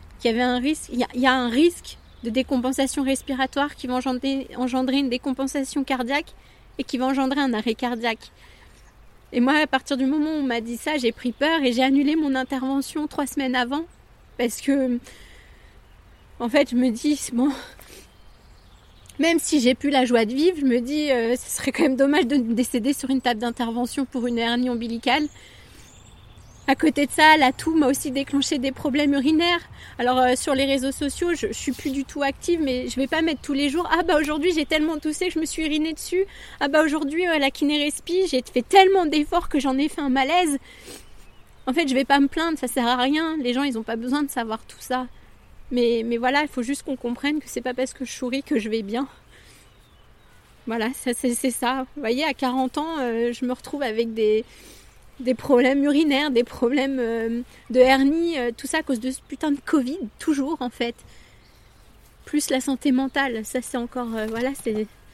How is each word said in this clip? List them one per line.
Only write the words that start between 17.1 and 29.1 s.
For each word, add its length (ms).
bon, 180
même 200
si 200
j'ai 160
plus 140
la 160
joie 200
de 80
vivre, 260
je 60
me 140
dis, 320
euh, 240
ce 140
serait 220
quand 120
même 120
dommage 320
de 100
décéder 560
sur 160
une 100
table 220
d'intervention 640
pour 220
une 100
hernie 320
ombilicale. 580
À 60
côté 320
de 60
ça, 260
la 140
toux 240
m'a 120
aussi 220
déclenché 480
des 140
problèmes 420